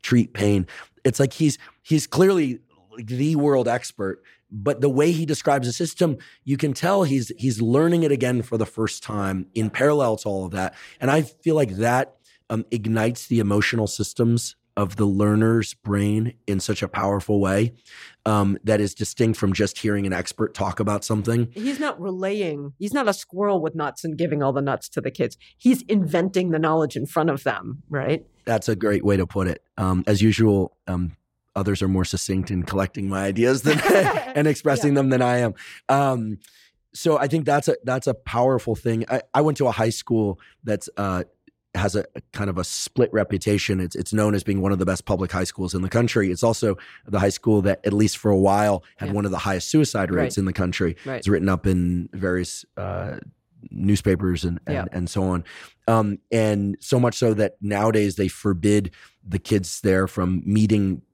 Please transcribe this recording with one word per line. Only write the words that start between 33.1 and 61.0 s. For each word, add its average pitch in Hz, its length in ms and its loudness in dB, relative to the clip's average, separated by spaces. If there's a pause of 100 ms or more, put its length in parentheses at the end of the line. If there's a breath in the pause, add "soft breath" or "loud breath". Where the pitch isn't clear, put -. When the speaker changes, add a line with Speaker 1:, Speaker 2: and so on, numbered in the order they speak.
Speaker 1:
my 98 140 -2
ideas 117 380 2
than 151 160 4
<laughs> - 560 2
and 151 140 2
expressing 147 440 2
Speaker 2:
Yeah. 139 100 4
Speaker 1:
them 135 80 2
than 127 100 4
I 123 200 2
am. 113 140 0 (360 loud breath)
Um, 131 480 0 (560 soft breath)
so 156 240 2
I 135 100 0
think 156 160 0
that's 143 240 2
a, 156 160 2
that's 127 220 -2
a 131 80 0
powerful 120 600 0
thing. 113 360 -2
I, 127 100 0 (140)
I 143 80 4
went 151 160 2
to 135 80 2
a 120 60 2
high 113 180 0
school 107 500 -2 (240 soft breath)
that's, 107 320 -4
uh, 95 280 -2 (500)
has 92 220 0
a, 104 80 -2 (100)
a - 60 -14 (140)
kind 101 160 -4
of 87 80 -4
a 90 60 -4
split - 500 -2
reputation. 101 640 0
It's, 87 160 -8
it's - 160 -6
known 107 220 2
as 98 100 -4
being 98 160 -2
one 98 120 0
of 95 60 0
the 92 60 0
best 92 220 -4
public 92 260 -2
high 92 120 -2
schools 90 300 -8
in 90 60 -2
the 92 80 -4
country. 117 420 2
It's 90 120 -4
also 113 340 0 (300 loud breath)
the 101 120 -2
high 98 120 4
school 104 320 2
that, 95 240 0
at 101 80 0
least 104 240 2
for 107 120 0
a 101 60 6
while, 98 480 2 (120)
had 98 120 -8
Speaker 2:
Yeah. 98 60 -4
Speaker 1:
one 101 100 -2
of 101 60 -2
the 92 80 -4
highest 95 320 -4
suicide 120 400 2
rates 87 260 0
Speaker 2:
Right. 101 40 0
Speaker 1:
in 95 40 2
the 92 80 -2
country. 87 440 -2 (100)
Speaker 2:
Right. 131 100 -6
Speaker 1:
It's - 120 -4
written 95 200 4
up 92 180 0
in 90 460 0
various, 90 540 -4 (100)
uh, 92 400 -8 (540)
newspapers 95 720 0
and, 85 220 -4
and, 147 80 -4
Speaker 2:
Yeah. 127 180 -4
Speaker 1:
and 87 160 -4
so 98 160 -4
on. 90 200 -2 (440 loud breath)
Um, 107 300 2 (120)
and 104 500 0
so 123 200 0
much 123 160 0
so 117 180 2
that 104 280 0
nowadays 104 540 2
they 95 120 0
forbid 101 600 0 (360 loud breath)
the 90 120 -4
kids - 420 -2
there 95 260 2
from 92 380 -2
meeting 104 560 2 (140)